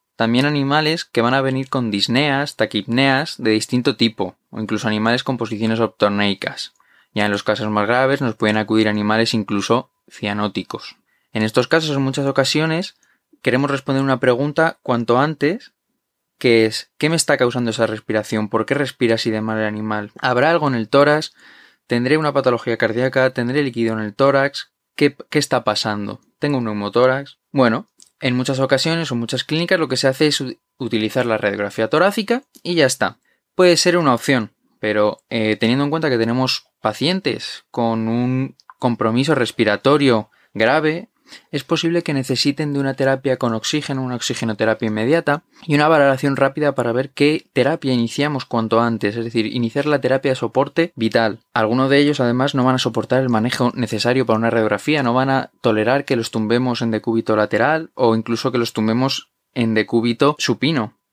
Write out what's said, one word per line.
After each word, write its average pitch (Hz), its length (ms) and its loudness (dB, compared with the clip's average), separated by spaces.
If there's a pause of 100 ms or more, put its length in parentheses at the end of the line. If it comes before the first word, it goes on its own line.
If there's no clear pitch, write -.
(180)
También 117 280 2
animales 147 600 0
que - 160 -2
van 117 120 2
a 135 80 2
venir 131 280 -2
con 123 200 -2
disneas, 135 680 -2
taquipneas 131 840 0
de 110 100 2
distinto 120 440 0
tipo, 107 400 -2 (140)
o - 100 -14
incluso 110 300 -4
animales 110 340 0
con 131 140 -4
posiciones 113 420 -2
optorneicas. 101 920 -2 (400)
Ya 104 120 0
en 104 60 0
los 101 120 -2
casos 107 260 -2
más 104 180 0
graves 131 320 2
nos 123 160 -2
pueden 107 220 0
acudir 107 320 2
animales 107 440 0
incluso 107 560 -2 (200)
cianóticos. 104 880 -6 (340)
En 107 120 -2
estos 120 260 0
casos, 160 260 0
en 139 60 0
muchas 135 240 -2
ocasiones, 156 720 -2 (460)
queremos 135 300 0
responder 135 320 -2
una 135 160 0
pregunta 143 640 0
cuanto 120 360 0
antes, 151 540 -2 (680)
que 113 260 4
es, - 320 -6
"¿qué 147 120 0
me 165 80 0
está 151 200 0
causando 120 340 0
esa 113 160 0
respiración? 107 600 -4
¿Por 110 160 0
qué - 80 -2
respira 127 420 0
así 113 160 -2
de 110 80 -2
mal 110 200 -4
el 110 60 -2
animal? 107 540 -6
¿Habrá 127 320 2
algo 160 160 2
en 135 80 0
el 113 140 -4
tórax? 147 440 2 (540)
¿Tendré 123 300 0
una 151 160 -2
patología 123 420 0
cardíaca? 127 580 0
¿Tendré 127 300 -2
líquido 117 300 -2
en 110 60 -4
el 107 140 -6
tórax? 139 580 0 (240)
¿Qué, 143 200 2 (140)
qué 156 100 0
está 131 240 -2
pasando? 104 560 -4 (180)
¿Tengo 147 200 -2
un 123 80 -2
neumotórax?". 117 720 0 (140)
Bueno, 127 360 2 (320)
en 123 160 -2
muchas 131 240 -2
ocasiones 151 500 0
o 127 40 -4
muchas 117 280 -4
clínicas 170 340 -2
lo 160 120 -2
que 131 80 -2
se 139 100 0
hace 135 200 2
es 147 120 0
u-, 131 160 -8 (220)
utilizar 117 480 -2
la 113 120 0
radiografía 101 520 -2
torácica 202 540 0 (200)
y 175 120 -4
ya 156 100 2
está. 117 320 -2 (380)
Puede 180 200 6
ser 175 220 2
una 151 160 2
opción, 120 400 0 (260)
pero, 107 400 0 (100)
eh, 110 300 0
teniendo 123 240 2
en 143 60 -2
cuenta 160 200 -2
que 127 80 0
tenemos 120 500 -2 (120)
pacientes 143 920 -4
con 113 360 -2
un 127 480 -2 (240)
compromiso 123 560 0
respiratorio 117 920 2 (240)
grave, 151 560 0 (420)
es 143 120 -4
posible 170 380 0
que 165 120 -4
necesiten 139 600 -2
de 139 60 -2
una 135 160 -2
terapia 135 420 0
con 117 160 0
oxígeno, 135 480 -4
una 123 140 -4
oxigenoterapia 113 720 -2
inmediata 143 560 0 (220)
y 151 100 0
una 151 120 4
valoración 139 480 4
rápida 143 380 0
para 120 180 -2
ver 131 200 -2
qué 151 420 0
terapia 135 400 0
iniciamos 131 520 -2
cuanto 113 360 0
antes, 113 340 0
es 117 80 -6
decir, 117 220 -2
iniciar 120 400 -2
la 147 160 0
terapia 131 300 0
de 127 40 0
soporte 139 600 0
vital. 113 440 0 (140)
Algunos 120 360 2
de 139 100 6
ellos 143 200 2
además 127 340 0
no 127 120 2
van 127 100 4
a 131 40 0
soportar 120 420 0
el 131 80 0
manejo 120 460 0
necesario 120 500 0
para 113 140 2
una 113 100 2
radiografía, 113 540 0
no 120 100 0
van 131 160 0
a 135 220 -2 (100)
tolerar 113 420 2
que 139 140 0
los 113 140 -4
tumbemos 117 500 0
en 117 100 -2
decúbito 110 460 0
lateral 127 560 0
o 113 220 4
incluso 113 360 -2
que 123 60 -2
los 117 160 -2
tumbemos 123 560 -2 (240)
en 113 220 0
decúbito 117 640 0
supino, 127 580 -2 (160)